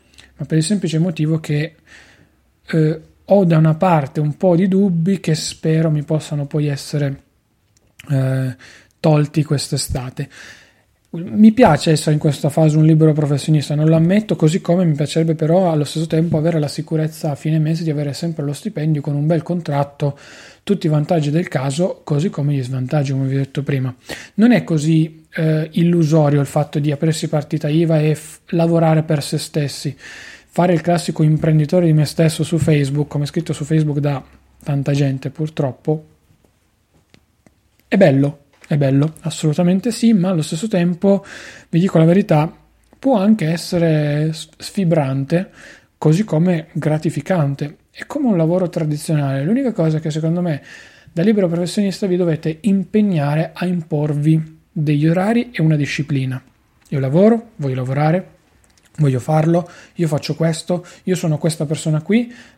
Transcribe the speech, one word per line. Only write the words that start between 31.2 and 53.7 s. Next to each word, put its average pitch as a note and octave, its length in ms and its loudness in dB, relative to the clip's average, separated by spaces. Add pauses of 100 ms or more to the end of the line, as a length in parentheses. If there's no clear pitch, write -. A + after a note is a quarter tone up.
imprenditore D#3 640 2
di D#3+ 60 4
me D3+ 120 4
stesso D#3+ 380 0
su D#3 160 -2
Facebook, D3 480 0
come D3 180 -4
scritto D#3+ 260 -6
su D3 120 -6
Facebook D3+ 340 0
da C#3+ 260 -2 (400)
tanta C#3+ 280 -2
gente C#3 400 -2
purtroppo, D#3 720 -4 (1800)
è A3 100 0
bello. C#3+ 440 4 (280)
È D3+ 80 0
bello, C#3 440 2
assolutamente F3 680 0
sì, A3+ 240 2
ma F#3 160 2
allo E3 140 0
stesso E3 240 -6
tempo, F#3 580 0 (440)
vi E3+ 100 0
dico F#3 180 2
la D#3+ 80 6
verità, E3+ 500 2 (440)
può C4 180 2
anche G3+ 300 2
essere D#3 840 0
s-, - 160 -12 (100)
sfibrante, D#3+ 920 -2 (480)
così D#3+ 260 2
come E3 500 0
gratificante. D3+ 1040 -2 (120)
È - 160 -18
come C#4+ 220 -4
un G3+ 100 2
lavoro E3 320 0
tradizionale. D3 720 -2
L'unica A#3 280 0
cosa D#3+ 280 0
che D#3 120 -6
secondo E3 320 -2
me D#3 180 -4 (500)
da E3+ 120 -4
libero G#3 240 2
professionista F3 580 -2
vi F3+ 100 0
dovete D#3+ 460 -2
impegnare F3+ 960 0
a F3 100 -6
imporvi D#3 920 -2 (120)